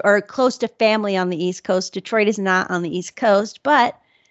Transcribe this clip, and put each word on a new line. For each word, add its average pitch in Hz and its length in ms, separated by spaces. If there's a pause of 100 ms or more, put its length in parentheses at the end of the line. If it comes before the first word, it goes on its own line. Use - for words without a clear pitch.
or 202 160
close 254 380
to 226 100
family 214 480
on 185 120
the 175 140
East 180 220
Coast. 185 280
Detroit 208 360
is 208 100
not 185 320
on 175 120
the 165 120
East 180 220
Coast, 214 460
but 277 360 (320)